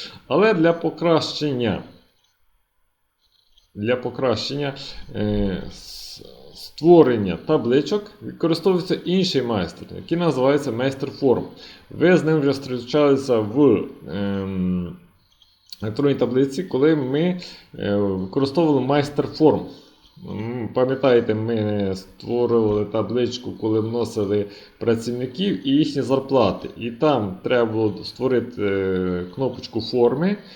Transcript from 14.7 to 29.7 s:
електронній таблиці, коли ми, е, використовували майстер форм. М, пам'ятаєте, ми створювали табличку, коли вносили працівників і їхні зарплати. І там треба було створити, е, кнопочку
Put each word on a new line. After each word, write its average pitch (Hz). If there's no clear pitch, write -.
електронній 135
таблиці, 131
коли 156
ми, 151
е, 101
використовували 135
майстер 139
форм. 113
М, 110
пам'ятаєте, 127
ми 107
створювали 113
табличку, 110
коли 110
вносили 107
працівників 131
і -
їхні 143
зарплати. 120
І 120
там 117
треба 117
було 107
створити, 123
е, 92
кнопочку 123